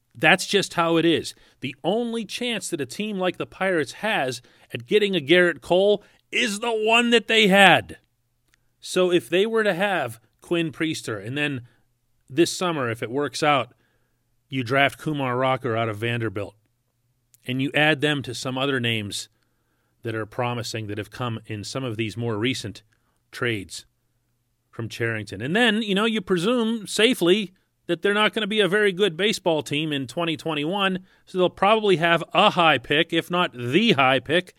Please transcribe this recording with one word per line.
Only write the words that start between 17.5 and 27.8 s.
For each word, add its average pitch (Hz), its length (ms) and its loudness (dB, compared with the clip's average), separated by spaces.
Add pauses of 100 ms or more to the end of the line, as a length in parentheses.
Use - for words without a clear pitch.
you 139 140 -2
add 151 240 2
them 147 240 -2
to 120 100 -10
some 131 240 -8
other 135 220 -2
names 110 480 -4 (760)
that 113 120 -6
are 110 100 -6
promising 120 640 -6
that 104 100 -8
have 104 140 -10
come 117 360 -6
in 104 180 -10
some 135 180 -8
of 117 140 -6
these 110 180 -4
more 117 220 -4
recent 117 440 -4 (480)
trades 110 560 -6 (840)
from 117 160 -8
Cherington. 107 540 -6
And 139 120 -4
then, 220 280 2
you 208 120 -4
know, 202 120 2
you 220 160 -2
presume 220 680 0
safely 208 680 2 (340)